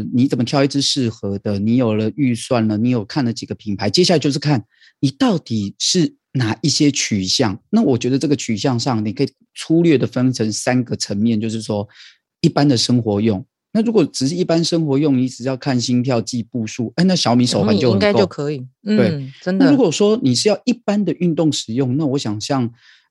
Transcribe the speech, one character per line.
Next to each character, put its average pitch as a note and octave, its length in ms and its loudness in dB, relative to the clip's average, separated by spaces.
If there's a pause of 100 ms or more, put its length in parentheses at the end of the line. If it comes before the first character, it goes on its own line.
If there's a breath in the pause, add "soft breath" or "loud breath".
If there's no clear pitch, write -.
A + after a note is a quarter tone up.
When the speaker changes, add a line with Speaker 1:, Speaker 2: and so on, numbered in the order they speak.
(140)
Speaker 1:
你 B2+ 160 2
怎 C3+ 80 -2
么 B2 80 0
挑 C#3 180 2
一 C#3+ 40 2
支 C#3 140 -2
适 C3 280 -2
合 G2+ 300 -6
的， G2+ 200 -4
你 A2 160 0
有 A#2+ 180 2
了 A2 220 -2
预 B2+ 180 0
算 A#2 360 -2
了， G#2+ 80 -2
你 A#2+ 120 0
有 A#2+ 140 -2
看 C#3 220 -4
了 A#2 80 -2
几 - 120 -10
个 - 80 -8
品 G2+ 220 -8
牌， G2 140 -2
接 F3+ 120 2
下 F3+ 120 4
来 D#3 60 4
就 C#3+ 120 0
是 C#3+ 80 -2
看 C#3+ 240 0 (380 soft breath)
你 C#3 80 2
到 A3 280 0
底 G#2+ 400 -4
是 - 380 0 (180)
哪 A2+ 280 0
一 C#3 80 0
些 D3 220 2
取 G2+ 340 -2
向。 G#2 340 -2 (120)
那 A3 100 2
我 C#3+ 160 2
觉 B2 140 -2
得 C3+ 80 0
这 - 80 -2
个 C#3+ 80 2
取 A#2 200 -4
向 A#2+ 240 -2
上， A#2 240 -2
你 G#2+ 80 -4
可 C#3 120 -2
以 C3+ 60 -2 (260)
粗 E3 260 0
略 E3 160 4
的 B2 80 0
分 B2+ 260 0
成 A2+ 200 -2
三 B2+ 320 -2
个 G#2+ 120 -8
层 - 220 -6
面， A2 240 0
就 A2+ 80 -4
是 A2+ 100 -6
说 G#2 280 -4 (540 soft breath)
一 - 60 4
般 C#3+ 200 2
的 C3 100 4
生 B2 240 2
活 G#2 180 0
用。 G#2+ 240 0 (300)
那 A3 80 0
如 A3+ 100 -2
果 G3+ 140 4
只 C3 220 -4
是 D#3 80 -4
一 F3+ 100 -2
般 E3 180 2
生 E3 220 0
活 C3+ 140 0
用， D3 180 2
你 B2+ 100 0
只 B2 180 -10
要 C3 120 -4
看 B2+ 240 -2
心 B2 220 0
跳、 B2 180 0
记 A#2 220 -6
步 A2 240 -6
数， A2 300 -8
哎， E3 80 2
那 F#3 100 4
小 A#2+ 200 2
米 B2 120 4
手 - 160 0
环 G#3+ 120 2
就 C3 160 2
很 G3 80 2
够。 G#3 60 2
Speaker 2:
小 - 60 4
米 - 20 2
应 - 0 -
该 - 0 -
就 G3 140 4
可 D3 240 -6
以， C#3+ 80 -6 (240)
Speaker 1:
对。 G3+ 260 2
Speaker 2:
嗯， C#3 320 -6
真 F#3+ 160 -2
的。 C4+ 80 4
Speaker 1:
那 D4 60 6
如 C#4+ 60 4
果 B3+ 140 4
说 G#3+ 300 2
你 B2+ 140 2
是 - 120 0
要 G3+ 180 0
一 B3 60 0
般 G#3 320 -2
的 E3 100 -2
运 E3+ 200 0
动 D#3 180 2
使 - 220 -6
用， B2+ 240 0
那 D#3 80 -2
我 C3+ 120 -2
想 G#2+ 220 -4
像， A#2+ 320 -2 (400 soft breath)